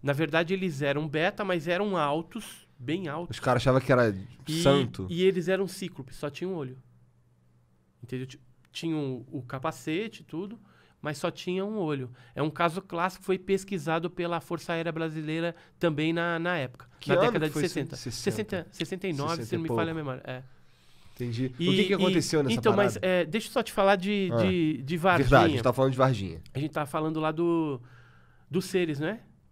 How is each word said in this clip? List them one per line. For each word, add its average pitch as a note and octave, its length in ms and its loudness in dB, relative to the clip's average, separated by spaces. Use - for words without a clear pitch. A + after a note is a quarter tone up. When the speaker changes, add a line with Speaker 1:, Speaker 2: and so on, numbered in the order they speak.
Speaker 1:
Na C#3+ 100 0
verdade, D#3+ 400 2
eles F#3 300 -2
eram D3 240 0
beta, E3+ 380 0
mas F3 220 0
eram F#3 300 0
altos, D#3+ 680 -4
bem D#3 300 -4
altos. D#3+ 300 -8
Speaker 2:
Os - 20 -12
caras B2 240 2
achavam C3 180 6
que B2+ 100 0
era A#2+ 220 6
Speaker 1:
E, D#3+ 140 -2
Speaker 2:
santo. C#3 480 4
Speaker 1:
e F3 140 0
eles F#3 240 2
eram F#3+ 200 0
cíclopes, F3 500 -12
só D3 120 -6
tinha D#3 180 -10
um F#3+ 60 -6
olho. C3+ 240 -8
Entendeu? B2+ 220 -8
Ti-, - 140 -18
tinham C#3+ 600 -4
o C#3+ 100 -6
capacete C3+ 800 -6
e - 20 -20
tudo, F#3+ 360 -10
mas D3 160 -6
só E3+ 140 -4
tinha F#3 340 -4
um A3 120 -6
olho. D3 320 -4
É - 60 -4
um D3+ 80 0
caso E3 320 0
clássico, F3 420 -4
foi F#3+ 140 0
pesquisado F3+ 720 -2
pela E3+ 300 -4
Força E3+ 340 -6
Aérea E3 180 -2
Brasileira D#3+ 640 -4
também D#3+ 340 2
na, E3+ 260 0
na F3 180 -2
época, B2+ 300 -8
Speaker 2:
Que - 100 -10
Speaker 1:
na C#3 60 6
Speaker 2:
ano F3+ 80 6
Speaker 1:
década A3+ 220 2
Speaker 2:
que D#3 40 0
Speaker 1:
de - 40 -10
Speaker 2:
foi D3+ 120 0
isso? F3 80 -2
Speaker 1:
sessenta. C#3+ 220 -4
Speaker 2:
Sessenta. - 260 -10
Speaker 1:
Sessenta, G3+ 400 -4
sessenta F3+ 360 -6
e F3+ 60 -2
nove, C#3+ 240 -2
Speaker 2:
Sessenta A#2 120 -6
Speaker 1:
se F3 80 -2
não E3 80 -2
Speaker 2:
e D#3+ 40 -4
Speaker 1:
me - 60 0
falha E3 160 0
a D#3+ 40 -6
Speaker 2:
pouco. - 20 -6
Speaker 1:
memória. C3+ 280 -8
É. B2+ 180 -10
Speaker 2:
Entendi. B2 440 -4
Speaker 1:
E, E3+ 100 2
Speaker 2:
O - 40 4
que G3 120 4
que F#3 60 0
Speaker 1:
e, G3+ 40 4
Speaker 2:
aconteceu F3+ 480 4
nessa A3 120 2
Speaker 1:
então, A3 180 4
Speaker 2:
parada? G3 200 4
Speaker 1:
mas, - 100 -8
é, F3+ 220 2
deixa F#3 220 -4
eu - 40 -14
só B3 100 0
te - 120 -6
falar G3 240 6
de, F#3+ 340 0
Speaker 2:
Ah. - 60 2
Speaker 1:
de, F3 460 2
de D3+ 140 -4
Varginha. E3+ 320 4
Speaker 2:
Verdade, B2+ 160 10
a - 40 6
gente B2 140 0
tá B2 100 4
falando C3+ 180 4
de B2 60 -2
Varginha. G2+ 440 2
Speaker 1:
A C3 60 -6
gente D3+ 120 -4
tá D3+ 140 -4
falando D#3 340 -2
lá D#3 120 0
do, D#3+ 500 0
dos F#3 160 -2
seres, E3 340 -2
né? F#3 200 -2